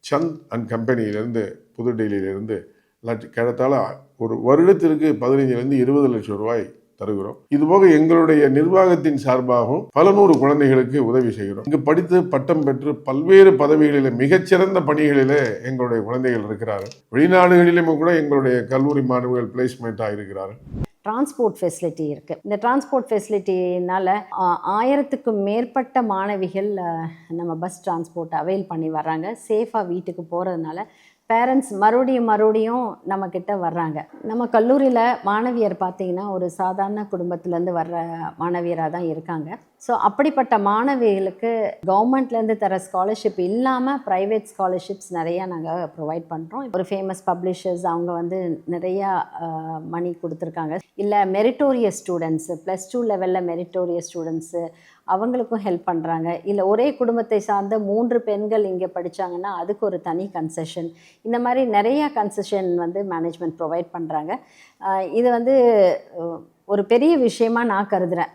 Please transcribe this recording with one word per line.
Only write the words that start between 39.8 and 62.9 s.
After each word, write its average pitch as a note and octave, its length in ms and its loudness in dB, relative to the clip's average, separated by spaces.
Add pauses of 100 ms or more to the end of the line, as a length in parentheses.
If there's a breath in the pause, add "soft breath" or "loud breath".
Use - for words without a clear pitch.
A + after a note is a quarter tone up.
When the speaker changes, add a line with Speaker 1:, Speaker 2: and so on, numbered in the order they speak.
Speaker 2:
அப்படிப்பட்ட C4 640 2
மாணவிகளுக்கு G#3+ 1120 0 (160)
கவர்மெண்ட்லேருந்து A3+ 720 0
தர F#3+ 240 -2 (120)
ஸ்காலர்ஷிப் G3+ 480 -2
இல்லாம B3+ 640 -2
பிரைவேட் G3+ 380 0 (140)
ஸ்காலர்ஷிப்ஸ் F#3 560 -4
நிறையா E3+ 320 -4
நாங்க E3 240 -8
ப்ரொவைட் E3 600 -6
பண்றோம். E3+ 440 -10
ஒரு F#3 140 -2
ஃபேமஸ் F#3+ 380 -6
பப்ளிஷர்ஸ் F3+ 600 -4
அவங்க F3 260 -2
வந்து E3+ 480 -6 (100)
நிறையா, F#3 320 -4
அ, F#3 440 -6 (440)
மணி E3+ 320 -6
கொடுத்துருக்காங்க. E3 560 -8 (160)
இல்ல G3+ 300 0
மெரிட்டோரியஸ் A#3 680 0 (140)
ஸ்டூடெண்ட்ஸ், E3 500 -4 (100)
பிளஸ் F#3 240 -6
டூ A#3+ 140 -4
லெவல்ல F#3 380 -2
மெரிட்டோரியஸ் F3 600 -4 (120)
ஸ்டூடெண்ட்ஸ் E3 540 -6 (380 soft breath)
அவங்களுக்கும் A3+ 580 -2
ஹெல்ப் F3 200 -4
பண்றாங்க. E3 600 -4
இல்ல F#3+ 220 -2
ஒரே C4 300 2
குடும்பத்தை A#3 440 0
சார்ந்த G3+ 380 -2
மூன்று A3+ 420 0
பெண்கள் G#3+ 440 -2
இங்க F#3 220 -4
படிச்சாங்கன்னா F3+ 720 -8
அதுக்கு G3+ 280 -4
ஒரு F3+ 140 -4
தனி F#3 340 -6
கன்செஷன். E3 580 -8 (300 soft breath)
இந்த A#3 160 -2
மாதிரி B3 260 0
நிறைய A#3 420 2
கன்செஷன் G3+ 680 -4
வந்து F3 360 -2